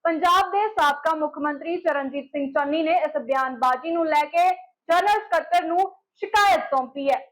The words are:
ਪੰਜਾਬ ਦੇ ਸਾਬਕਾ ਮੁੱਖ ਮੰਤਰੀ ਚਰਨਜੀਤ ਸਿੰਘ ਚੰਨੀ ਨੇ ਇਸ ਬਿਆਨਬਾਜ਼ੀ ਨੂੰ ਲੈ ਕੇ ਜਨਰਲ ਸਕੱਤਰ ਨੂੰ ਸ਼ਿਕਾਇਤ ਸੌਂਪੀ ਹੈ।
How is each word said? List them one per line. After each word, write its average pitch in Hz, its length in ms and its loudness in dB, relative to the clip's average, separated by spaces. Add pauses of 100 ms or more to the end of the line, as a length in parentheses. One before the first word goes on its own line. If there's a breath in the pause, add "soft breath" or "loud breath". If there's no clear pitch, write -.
ਪੰਜਾਬ 339 480 2
ਦੇ 415 160 0
ਸਾਬਕਾ 311 460 0
ਮੁੱਖ 302 240 -4
ਮੰਤਰੀ 294 380 -4
ਚਰਨਜੀਤ 277 480 -4
ਸਿੰਘ 277 280 -6
ਚੰਨੀ 294 300 0
ਨੇ 330 160 2
ਇਸ 302 180 -2
ਬਿਆਨਬਾਜ਼ੀ 262 720 -2
ਨੂੰ 330 160 0
ਲੈ 294 180 2
ਕੇ 339 240 2
ਜਨਰਲ 370 720 0
ਸਕੱਤਰ 349 440 0
ਨੂੰ 330 140 0 (380)
ਸ਼ਿਕਾਇਤ 403 440 2 (100)
ਸੌਂਪੀ 269 400 -2
ਹੈ। 262 80 2 (140)